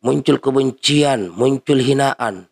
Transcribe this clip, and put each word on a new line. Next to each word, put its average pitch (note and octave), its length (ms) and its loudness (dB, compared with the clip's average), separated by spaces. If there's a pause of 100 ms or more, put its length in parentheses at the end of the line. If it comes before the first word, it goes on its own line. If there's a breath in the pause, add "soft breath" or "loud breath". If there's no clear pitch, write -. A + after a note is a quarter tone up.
Muncul C#3 320 0
kebencian, C3+ 920 0
muncul C3 500 0
hinaan. A#2+ 680 -2